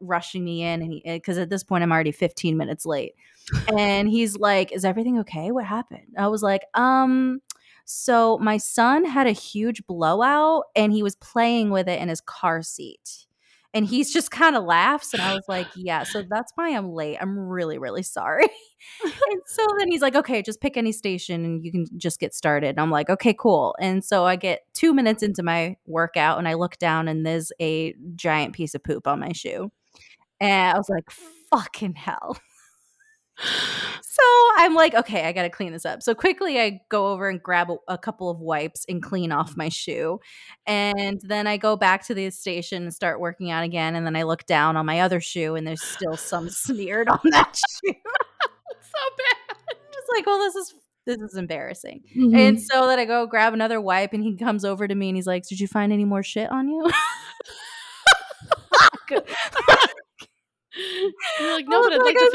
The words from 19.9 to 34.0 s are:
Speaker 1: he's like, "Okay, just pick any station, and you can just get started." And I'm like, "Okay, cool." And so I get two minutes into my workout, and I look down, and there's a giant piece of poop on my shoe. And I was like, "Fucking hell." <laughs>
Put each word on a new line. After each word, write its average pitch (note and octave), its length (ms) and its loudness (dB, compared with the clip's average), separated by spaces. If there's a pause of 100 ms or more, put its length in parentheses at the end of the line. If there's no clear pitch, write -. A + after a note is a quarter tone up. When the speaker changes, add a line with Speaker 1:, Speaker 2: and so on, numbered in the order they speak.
Speaker 1:
he's D#4+ 120 -2
like, C4 140 2
"Okay, B3+ 260 0
just G#3+ 180 -10
pick C#4 160 -4
any A3+ 160 0
station, F3+ 520 -6
and E3 200 -4
you E3 80 -12
can F3 140 -2 (120)
just E3+ 220 -4
get - 140 -4
started." D3 360 0
And C#3 100 -4
I'm D#3+ 100 0
like, D3+ 200 0
"Okay, F#3+ 240 2
cool." F3 460 2
And F#3+ 240 0
so F#3+ 200 2
I F3+ 120 4
get F3+ 260 -4 (120)
two E4 200 4
minutes A3 280 2
into G3+ 200 -2
my E3+ 340 0 (100)
workout, D#3+ 520 2
and E3+ 100 -2
I D#3+ 60 0
look F3 240 -4
down, D#3+ 300 0
and D#3+ 180 -2
there's D#3+ 340 -2
a D#3+ 340 -2 (220)
giant D#3 380 -2
piece D#3 220 -6
of - 80 -14
poop - 240 -6
on C#3+ 120 0
my D#3 120 -6
shoe. F3 380 -8 (720)
And F#3+ 340 2
I F#3 40 2
was G3 120 -2
like, E3+ 200 -6 (400)
"Fucking G#3 460 -2
hell." - 420 -10 (1000)
<laughs> - 640 -6